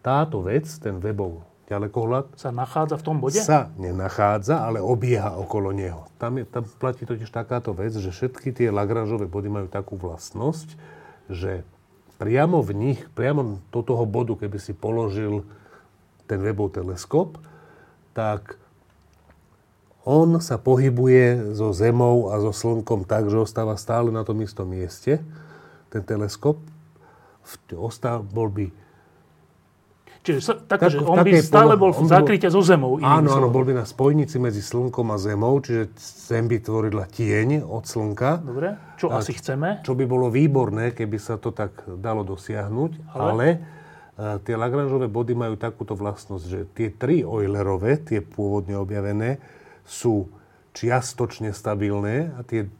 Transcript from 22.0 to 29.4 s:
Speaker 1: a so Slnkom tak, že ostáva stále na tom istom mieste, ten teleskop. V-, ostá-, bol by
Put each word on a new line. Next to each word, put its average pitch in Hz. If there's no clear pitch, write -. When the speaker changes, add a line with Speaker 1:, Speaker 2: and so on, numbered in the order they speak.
Speaker 1:
a 107
so 104
Slnkom 110
tak, 110
že 107
ostáva 110
stále 117
na 113
tom 107
istom 101
mieste, 92
ten 107
teleskop. 110
V-, -
ostá-, 113
bol 107
by 98